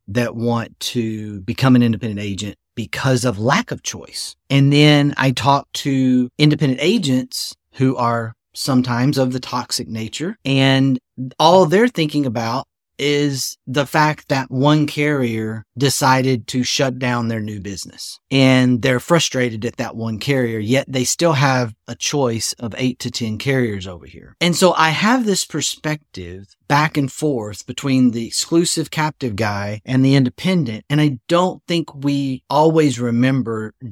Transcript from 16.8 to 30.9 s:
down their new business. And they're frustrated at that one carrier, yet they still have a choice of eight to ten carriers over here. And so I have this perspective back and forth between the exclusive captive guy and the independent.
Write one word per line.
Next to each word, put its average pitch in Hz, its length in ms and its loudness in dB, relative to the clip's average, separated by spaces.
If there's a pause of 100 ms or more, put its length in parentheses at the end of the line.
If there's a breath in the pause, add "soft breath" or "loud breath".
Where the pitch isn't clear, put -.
down 123 300 -2
their 113 120 -4
new 104 200 -8
business. - 580 -14 (100)
And 127 540 4
they're 127 160 2
frustrated 123 640 0
at 117 120 -6
that 117 180 -8
one 110 240 -6
carrier, 120 400 -2
yet 123 300 0
they 127 160 -2
still 165 300 2
have 127 400 2 (120)
a 117 80 -10
choice 120 600 -2
of 110 220 -10
eight 127 220 -2
to 123 140 -8
ten 110 260 -6
carriers 117 480 -2
over 90 200 -14
here. - 340 -20
And 170 160 0
so 180 160 6
I 160 180 2
have 220 340 2
this 196 200 0
perspective 104 1120 -8 (100)
back 151 300 2
and 139 140 -2
forth 113 560 -4
between 131 440 2
the 117 160 -4
exclusive 165 640 -2
captive 151 460 -4
guy 104 480 -4
and 131 200 2
the 135 120 6
independent. 131 760 0